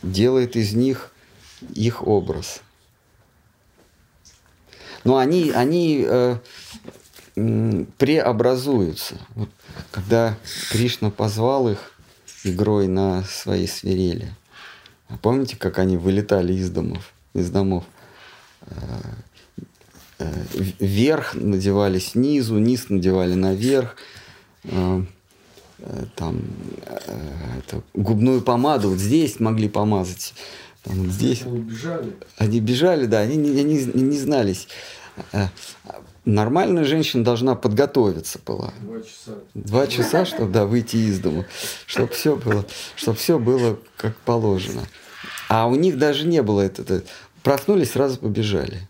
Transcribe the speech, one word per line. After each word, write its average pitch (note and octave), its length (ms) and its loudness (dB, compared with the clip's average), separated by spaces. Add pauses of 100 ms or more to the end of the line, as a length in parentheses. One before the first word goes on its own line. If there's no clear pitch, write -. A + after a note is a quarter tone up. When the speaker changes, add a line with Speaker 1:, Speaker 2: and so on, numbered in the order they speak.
Speaker 1:
делает A#2+ 540 2
из G#2+ 180 0
них B2 380 0 (640)
их A2+ 320 -2
образ. F#2+ 540 -2 (2500)
Но C3 140 6
они, D3+ 340 4
они, D3 560 2
э, B2 300 2 (1000)
м, A2 520 0 (100)
преобразуются. B2 1200 2 (180)
Вот G#2+ 140 -6 (420)
когда A2 460 0 (340)
Кришна A2+ 380 0
позвал A2+ 600 0
их - 220 -6 (520)
игрой G2+ 440 2
на F#2+ 360 0
своей F#2+ 440 -4
свирели, F#2 680 -2 (720)
а - 100 -14
помните, B2+ 400 0
как F#2 220 -2
они F#2 180 2
вылетали F#2+ 560 0
из F#2+ 160 -2
домов, F2 440 -6 (200)
из F2 160 -2
домов? F#2+ 340 0 (840)
Э, - 80 -16 (1400)
э, - 240 -6 (100)
в-, F#2+ 300 -4
верх B2 500 2
надевали G2 680 2
снизу, B2 600 0
низ A#2+ 300 2
надевали F#2 440 2
наверх. A2 600 2 (720)
Э, F#2 360 0 (800)
э, - 260 -10 (100)
там, E2 260 -4 (440)
э, C#2 720 -10
это, - 220 -10 (120)
губную A2+ 480 2
помаду B2 480 2
вот F#2 100 0
здесь B2+ 400 2
могли A2 300 2
помазать, G#2 640 0 (500)
там, F#2 200 -4
вот F2+ 80 -2
здесь. B2 320 0
Speaker 2:
Они A#2+ 160 -6
бежали. A2+ 560 -8 (220)
Speaker 1:
Они A2 220 2
бежали, C3 460 2
да, A2 140 4
они A#2 160 2
не, D3 240 2
они D3 260 2
не C3 320 2
знались. C3 500 0 (680)
Э, G2 140 0 (800)
нормальная D3+ 600 2
женщина D3+ 380 2
должна A#2+ 320 2
подготовиться G#2+ 880 2
была. - 360 -6
Speaker 2:
Два A3 200 -12
часа. - 300 -18 (220)
Speaker 1:
Два G#2+ 340 0
часа, D#3 380 0
чтобы, A2 260 -2
да, G#2 140 4
выйти A2+ 300 0
из G#2+ 240 2
дома, F2+ 260 -2 (400)
чтоб - 260 -2
все D3+ 240 0
было, G#2 300 0 (300)
чтоб A2+ 220 -2
все D#3+ 220 2
было A#2+ 380 2 (200)
как A2+ 200 -4
положено. G#2 680 0 (640)
А A2+ 180 4
у B2 80 2
них D#3+ 220 2
даже D3 300 2
не E3 140 4
было G#2 200 2
это, G2 220 -2
это, F#2 200 -2 (400)
проснулись, C#3+ 480 2
сразу C3 260 0
побежали. G2 720 -2